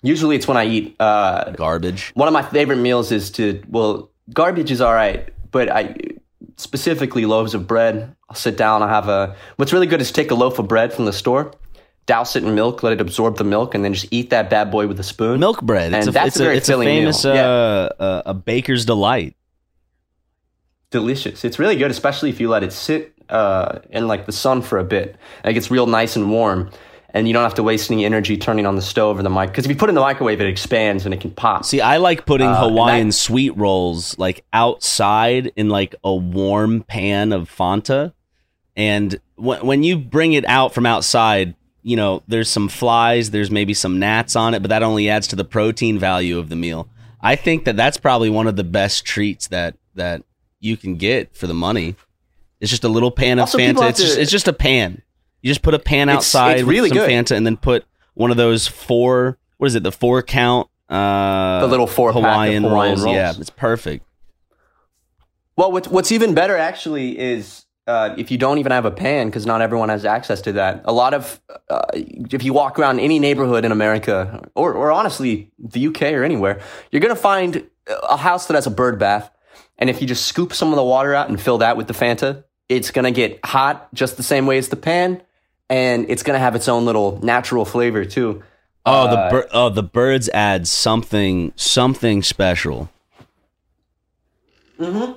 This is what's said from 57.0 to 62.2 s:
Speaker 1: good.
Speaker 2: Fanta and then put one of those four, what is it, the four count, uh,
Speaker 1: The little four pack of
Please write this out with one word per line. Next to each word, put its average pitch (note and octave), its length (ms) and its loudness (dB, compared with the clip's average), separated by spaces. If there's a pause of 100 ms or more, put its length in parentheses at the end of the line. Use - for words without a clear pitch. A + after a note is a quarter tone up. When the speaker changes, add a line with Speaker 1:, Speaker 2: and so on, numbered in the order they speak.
Speaker 1:
good. - 20 4
Speaker 2:
Fanta A#2+ 260 2
and G#2+ 80 0
then A2+ 120 0
put B2 280 0 (300)
one A#2+ 160 0
of A#2+ 60 2
those A2+ 320 2
four, B2+ 720 0 (200)
what C#3 80 0
is B2+ 80 2
it, A2 80 0
the F2 80 -2
four B2 320 2
count, B2 460 0 (200)
uh, G2 720 0
Speaker 1:
The - 40 2
little B2 220 2
four A#2+ 240 2
pack A#2+ 60 2
of A2+ 40 2